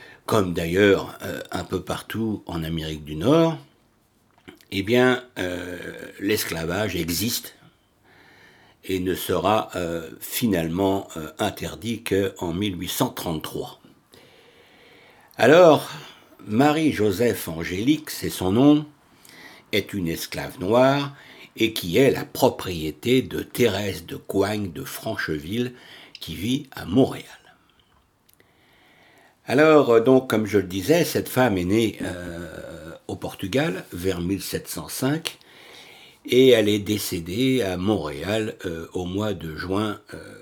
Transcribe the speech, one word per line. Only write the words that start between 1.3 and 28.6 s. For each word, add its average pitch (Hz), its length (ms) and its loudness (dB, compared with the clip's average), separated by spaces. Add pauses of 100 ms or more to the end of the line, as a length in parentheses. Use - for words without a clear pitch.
un 90 140 -6
peu 87 180 -6
partout 104 640 -6
en 85 180 -6
Amérique 78 400 -6
du 76 120 -10
Nord, 156 420 2 (1120)
eh 95 140 -2
bien, 123 400 2 (160)
euh, 90 400 -8 (400)
l'esclavage 95 760 -2
existe 87 600 -4 (1300)
et 95 160 -2
ne 92 160 -2
sera, 95 600 0
euh, 82 440 -6
finalement, 95 880 0 (100)
euh, 78 220 -10
interdit 98 640 -6
qu'en 95 500 -2
mille 92 260 -4
huit 90 80 -8
cent 127 220 -2
trente-trois. - 720 -8 (1600)
Alors, 147 520 8 (560)
Marie-Joseph 113 1040 2
Angélique, 90 640 -2
c'est - 180 -6
son 92 220 -2
nom, 147 340 6 (840)
est 101 240 -2
une 90 120 -2
esclave 80 520 -8
noire 135 560 2 (440)
et 110 140 2
qui 87 240 -2
est 131 140 6
la - 120 -4
propriété 98 1000 -2
de 82 180 -8
Thérèse 98 640 -2
de 139 100 -12
Coigne 101 560 -2
de 69 120 -12
Francheville, 101 880 -6 (460)
qui 82 160 -10
vit 117 360 -4
à - 140 -12
Montréal. 113 400 2 (2250)